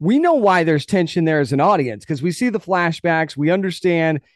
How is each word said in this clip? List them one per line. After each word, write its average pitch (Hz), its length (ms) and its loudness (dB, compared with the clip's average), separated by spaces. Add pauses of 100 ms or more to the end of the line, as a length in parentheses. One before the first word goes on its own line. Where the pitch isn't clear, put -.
We 214 200 2
know 339 140 2
why 196 280 4
there's 156 240 0
tension 175 380 0
there 156 160 2
as 131 120 -2
an 143 80 0
audience, 147 440 0
'cause 139 180 -6
we 180 80 -2
see 247 200 -2
the 202 100 -4
flashbacks, 170 760 -2
we 147 140 -2
understand, 170 680 0 (160)